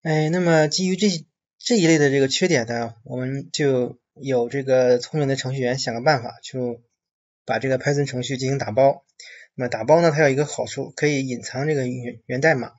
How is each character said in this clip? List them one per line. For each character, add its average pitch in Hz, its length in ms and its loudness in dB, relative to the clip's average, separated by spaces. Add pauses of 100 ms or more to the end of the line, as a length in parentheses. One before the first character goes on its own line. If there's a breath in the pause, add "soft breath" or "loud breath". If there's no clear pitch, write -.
哎， 156 280 0
那 175 100 0
么 165 280 4
基 185 200 -2
于 185 80 0
这， 196 120 0 (500)
这 - 200 0
一 170 100 4
类 165 100 6
的 147 120 4
这 139 120 2
个 135 80 2
缺 185 180 0
点 139 200 2
呢， 117 260 -6 (100)
我 - 140 -10
们 135 340 -8
就 127 480 0 (140)
有 123 340 -2
这 135 160 -6
个 127 340 4
聪 151 220 -4
明 143 80 0
的 135 80 0
程 131 200 -6
序 135 60 -4
员 123 160 -2
想 131 160 -6
个 113 60 -6
办 131 240 0
法， 117 180 -14
就 123 400 -8 (640)
把 113 160 -2
这 135 80 -4
个 131 100 0
Python 143 280 0
程 135 180 -6
序 131 140 -6
进 131 100 -4
行 139 100 -2
打 127 140 -6
包。 135 320 4 (540 loud breath)
那 127 60 -4
么 123 60 -4
打 110 160 -6
包 156 160 6
呢， 170 100 6
它 147 100 0
有 147 80 6
一 135 60 2
个 147 100 0
好 120 200 -6
处， 139 320 -10
可 151 100 0
以 139 180 0
隐 127 160 -6
藏 127 240 -6
这 156 100 0
个 131 120 -2
源， 123 380 -10
源 127 160 -4
代 160 140 4
码 - 240 -6